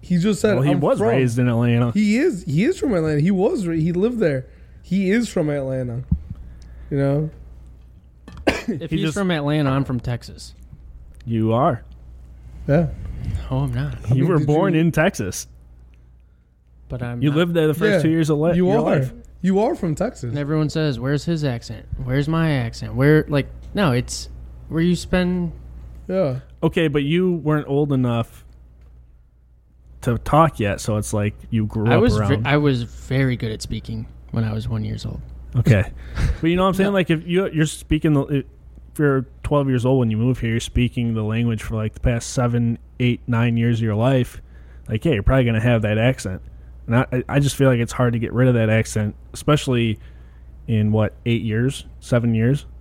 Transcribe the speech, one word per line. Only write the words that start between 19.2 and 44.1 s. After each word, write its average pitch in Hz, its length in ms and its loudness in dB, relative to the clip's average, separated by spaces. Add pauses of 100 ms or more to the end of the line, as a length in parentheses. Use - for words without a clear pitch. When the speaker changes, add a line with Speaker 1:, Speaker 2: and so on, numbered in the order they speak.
Speaker 1:
You 190 180 2
are 262 160 0
from 165 200 -2
Texas. - 340 -6
Speaker 3:
And 117 80 -6
everyone 151 320 0
says, 147 300 -2
"Where's 139 260 -2
his 165 180 -2
accent? 120 420 -6 (180)
Where's 135 240 0
my 160 240 0
accent?" 117 440 -4
Where, 147 320 6
like, 143 200 0 (260)
no, 196 180 2
it's - 380 -4 (400)
where 160 120 -2
you 175 140 2
spend. 180 580 -2 (540)
Speaker 1:
Yeah. 175 320 -2 (240)
Speaker 2:
Okay, 160 240 2
but 147 160 0
you 175 300 2
weren't 151 340 0
old 143 260 0
enough 120 500 -2 (1600)
to 120 160 -2
talk 156 420 2
yet, 101 220 -2
so 107 160 -2
it's 104 160 -4
like 104 220 -2 (160)
you 110 160 0
grew 107 200 -2
Speaker 3:
I 131 100 6
Speaker 2:
up - 40 6
Speaker 3:
was 240 160 4
ve-, 107 60 0
Speaker 2:
around. 104 240 0
Speaker 3:
I 143 100 4
was 139 260 2
very 131 540 -2
good 113 140 -6
at 107 100 -10
speaking 113 460 -8 (240)
when 113 120 0
I 110 100 -2
was 110 140 -4
one 110 160 -4
years 107 220 -8
old. - 160 -8 (340)
Speaker 2:
Okay. 113 360 4 (240)
Speaker 3:
<laughs> - 160 0 (100)
Speaker 2:
But 160 80 2
you 175 60 2
know 185 80 4
what 190 60 4
I'm 185 60 2
saying? 190 140 2
Speaker 3:
No. 202 40 0
Speaker 2:
Like, 185 160 2
if 165 180 0
you, 180 240 0
you're 156 140 2
speaking, 156 480 0
the, 143 100 4
if 139 220 -2 (520)
you're 135 280 2 (180)
twelve 143 260 0
years 123 160 2
old 131 140 4
when 120 100 2
you 107 80 -2
move 120 220 0
here, 117 120 -2
you're 117 80 0
speaking 117 540 0
the 110 100 -2
language 113 400 0
for, 117 120 -6
like, 110 180 -4
the - 60 -18
past 117 320 -2
seven, 120 460 0 (220)
eight, 123 280 0
nine 117 300 2
years 117 220 2
of 117 40 -2
your 107 120 0
life, 123 460 0 (460)